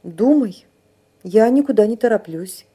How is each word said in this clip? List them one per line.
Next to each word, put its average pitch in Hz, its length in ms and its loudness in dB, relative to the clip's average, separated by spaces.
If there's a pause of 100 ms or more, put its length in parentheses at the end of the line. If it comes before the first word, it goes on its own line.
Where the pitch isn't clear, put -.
Думай, 214 640 -2 (580)
я 214 260 2
никуда 262 380 2
не 226 80 -4
тороплюсь. 190 800 -6